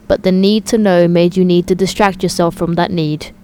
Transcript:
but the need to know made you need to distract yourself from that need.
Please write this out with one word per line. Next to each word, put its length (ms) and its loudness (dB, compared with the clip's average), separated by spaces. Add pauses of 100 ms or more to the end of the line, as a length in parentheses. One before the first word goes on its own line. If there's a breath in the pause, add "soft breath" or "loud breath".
but 160 -2
the 80 0
need 360 2
to 120 0
know 300 4
made 280 2
you 80 2
need 220 2
to 80 0
distract 480 -2
yourself 320 -2
from 200 -4
that 180 -2
need. 520 -6